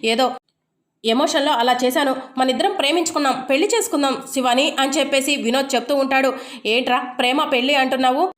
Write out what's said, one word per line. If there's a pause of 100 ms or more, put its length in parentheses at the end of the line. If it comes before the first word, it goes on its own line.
"ఏదో (720)
ఎమోషన్లో
అలా
చేశాను, (220)
మనిద్దరం
ప్రేమించుకున్నాం, (140)
పెళ్లి
చేసుకుందాం (180)
శివాని"
అని
చెప్పేసి
వినోద్
చెప్తూ
ఉంటాడు. (340)
"ఏంట్రా
ప్రేమ
పెళ్లి
అంటున్నావు?